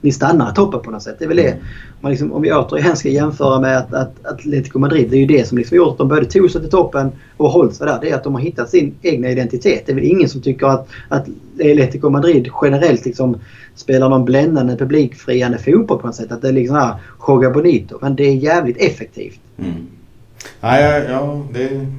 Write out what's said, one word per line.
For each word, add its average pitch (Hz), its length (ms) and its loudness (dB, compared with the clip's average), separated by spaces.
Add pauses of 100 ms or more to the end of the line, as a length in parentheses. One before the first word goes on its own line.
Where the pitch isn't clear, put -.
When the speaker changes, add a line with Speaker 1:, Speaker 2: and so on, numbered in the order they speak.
Speaker 1:
ni 143 120 2
stannar 147 380 0
i 98 40 -8
toppen 202 260 0
på 120 100 -16
något 107 120 -12
sätt. 110 160 -14
Det 165 60 -6
är 156 40 -6
väl 165 80 0
det. 160 140 4
Speaker 2:
Mm. - 140 -10 (360)
Speaker 1:
Man 139 100 -4
liksom, 147 220 -4
om 151 100 -2
vi 165 100 2
återigen 151 440 0
ska - 120 -4
jämföra 139 520 2
med 131 180 2
att, 113 160 -6
att - 320 -6
Atletico 143 520 -6
Madrid, 139 320 2
det 131 60 2
är 135 40 6
ju 135 60 4
det 135 220 4
som 123 100 -2
liksom 120 180 0
gjort 170 160 6
att - 60 -10
de 139 100 0
både 147 160 2
tog 185 260 4
sig 165 100 -4
till 156 100 -6
toppen 139 420 0 (240)
och 147 140 2
hållit 123 240 2
sig 147 120 -6
där. 135 140 -2
Det 160 100 -4
är 156 40 0
att 131 100 -4
de 139 100 -2
har 127 60 -4
hittat 139 300 -6
sin 147 320 2
egna 131 280 0
identitet. 127 560 0
Det 143 60 -2
är 135 40 0
väl 139 80 -2
ingen 165 240 2
som 131 140 -8
tycker 135 240 -2
att, 131 220 0 (200)
att 139 180 -4 (340)
Atletico 147 500 2
Madrid 143 380 2 (140)
generellt 139 420 2
liksom 127 320 -2 (380)
spelar 131 340 0
någon 131 160 2
bländande 131 520 2
publikfriande 123 840 -2
fotboll 170 400 2
på - 80 -10
något 117 100 -8
sätt. 113 160 -10
Att 131 100 -10
det 135 60 0
är 131 40 2
liksom 131 240 0
här, 127 180 0 (340)
"Joga 131 220 4
Bonito." 143 500 0
Men 139 160 -2
det 143 80 2
är 139 100 4
jävligt 147 420 0
effektivt. - 640 -4 (180)
Speaker 2:
Mm. 90 140 -8 (880)
Ja, 123 200 2
ja, 147 180 2 (120)
ja, 143 320 -6 (100)
det 123 120 -6
är 139 220 -6 (120)